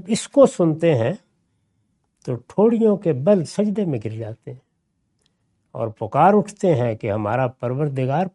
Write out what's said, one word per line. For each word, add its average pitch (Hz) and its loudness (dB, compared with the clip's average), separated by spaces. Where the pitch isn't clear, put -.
اس - -4
کو 277 6
سنتے 165 2
ہیں 120 0
تو 131 -6
ٹھوڑیوں 214 0
کے 180 -2
بل 156 2
سجدے 208 -4
میں 143 -4
گر 110 -6
جاتے 110 -12
ہیں 127 -20
اور 117 -6
پکار 139 2
اٹھتے 190 0
ہیں 120 0
کہ 110 -4
ہمارا 110 -2
پروردگار 135 -4